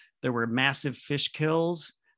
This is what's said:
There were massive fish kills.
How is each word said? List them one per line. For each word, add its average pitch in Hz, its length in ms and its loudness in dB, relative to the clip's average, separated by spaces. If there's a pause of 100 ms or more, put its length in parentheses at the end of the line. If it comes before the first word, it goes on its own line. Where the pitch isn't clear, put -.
(220)
There 127 100 0
were 117 140 0
massive 131 500 0
fish - 360 -4
kills. 165 600 0 (240)